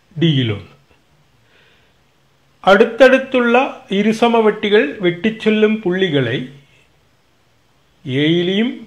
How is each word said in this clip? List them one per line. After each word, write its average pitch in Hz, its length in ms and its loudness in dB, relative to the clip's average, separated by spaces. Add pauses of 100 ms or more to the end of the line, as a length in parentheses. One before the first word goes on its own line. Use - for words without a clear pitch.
(160)
டியில் 135 400 0
ஒன்று. 95 180 -16 (1900)
அடுத்தடுத்துள்ள 240 920 4 (440)
இருசமவெட்டிகள் 220 880 0 (180)
வெட்டி 175 260 -2 (120)
செல்லும் 214 400 0
புள்ளிகளை 156 540 -2 (1700)
ஏயிலும் 175 680 -2 (140)